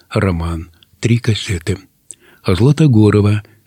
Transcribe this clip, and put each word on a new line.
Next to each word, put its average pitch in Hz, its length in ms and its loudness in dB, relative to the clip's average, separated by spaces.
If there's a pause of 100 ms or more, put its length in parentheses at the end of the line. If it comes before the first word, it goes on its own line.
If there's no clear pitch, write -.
(100)
роман. 85 600 -6 (280)
Три 117 200 0
кассеты. 101 600 -6 (640)
Златогорова, 107 1000 2 (220)